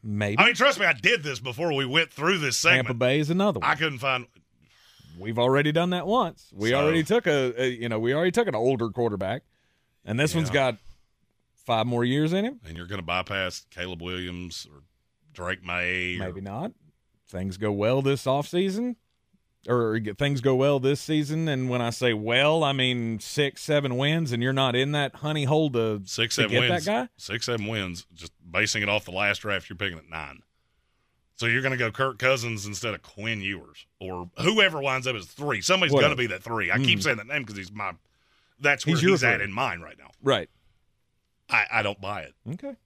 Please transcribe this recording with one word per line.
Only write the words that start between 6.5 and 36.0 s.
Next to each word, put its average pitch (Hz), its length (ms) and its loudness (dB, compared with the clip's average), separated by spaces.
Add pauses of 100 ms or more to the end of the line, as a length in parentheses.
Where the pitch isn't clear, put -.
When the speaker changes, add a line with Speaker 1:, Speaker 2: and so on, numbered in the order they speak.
Speaker 1:
We 107 160 0
Speaker 2:
So 131 60 4
Speaker 1:
already 156 260 4
took 202 240 2
a, 131 360 2
a, 131 80 2
you 120 180 -4
know, 110 100 0
we 120 160 2
already 175 180 2
took 233 160 2
an 139 60 -4
older 117 360 2
quarterback, 104 520 -2 (600)
and 113 160 -2
this 156 140 2
one's 160 140 0
Speaker 2:
Yeah. 110 60 -4
Speaker 1:
got 131 240 2 (760)
five 113 320 -2
more 120 180 2
years 147 300 2
in 202 100 0
him. 254 240 -6
Speaker 2:
And 80 80 -12
you're 87 100 -10
gonna 95 160 -6
bypass 92 680 -4
Caleb 90 320 -8
Williams 90 680 -8
or 71 120 -20 (500)
Drake 92 320 -6
May 90 520 -2
or 95 100 -6
Speaker 1:
Maybe 92 160 -10
not. 117 300 -8 (540)
Things 92 300 -6
go 104 160 -2
well 113 300 2
this 135 240 0
offseason, 185 680 -2 (680)
or 117 320 2
get, 104 200 -6
things 143 240 0
go 135 120 4
well 139 260 4
this 135 200 2
season, 156 480 -2
and 131 220 -2
when 123 100 0
I 117 100 0
say 120 220 0
well, 131 500 2
I 139 100 2
mean 123 460 0
six, - 440 -2
seven 139 340 0
wins, 147 360 0
and 120 100 0
you're 131 100 2
not 135 240 2
in 139 160 2
that 143 240 -2
honey 147 280 -2
hole 151 260 4
to, 110 340 0
Speaker 2:
Six, 117 320 -2
Speaker 1:
to 120 60 2
Speaker 2:
seven 107 80 2 (100)
Speaker 1:
get 123 100 2
Speaker 2:
wins. 151 140 0
Speaker 1:
that 196 60 0 (160)
guy? - 100 -18
Speaker 2:
Six, - 300 -6
seven 113 200 -2
wins, 95 480 -6
just 80 180 -18 (160)
basing 104 340 0
it 101 80 0
off 104 160 0
the 87 60 -14
last 101 260 0
draft, 98 320 -4
you're 92 60 -12
picking 90 220 -6
at 78 120 -20
nine. 76 300 -12 (920)
So 117 120 -8
you're 120 160 2
gonna 131 140 -2
go 117 140 -2
Kirk 131 280 -2
Cousins 117 460 0
instead 104 300 -6
of - 80 -12
Quinn 107 400 -8
Ewers 80 420 -10 (160)
or 90 380 -8
whoever 190 420 2
winds 131 260 -2
up 127 100 -2
as 90 100 -10
three. 135 340 -4
Somebody's 180 320 2
Speaker 1:
Whatever. 143 220 4